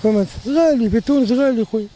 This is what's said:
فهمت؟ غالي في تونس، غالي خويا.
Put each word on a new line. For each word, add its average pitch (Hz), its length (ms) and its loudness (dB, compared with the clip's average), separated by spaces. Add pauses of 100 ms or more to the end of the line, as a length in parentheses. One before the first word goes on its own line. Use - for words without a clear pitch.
فهمت؟ 208 240 0 (200)
غالي 285 420 2
في 214 100 0
تونس، 262 320 0
غالي 247 340 0
خويا. 214 300 -6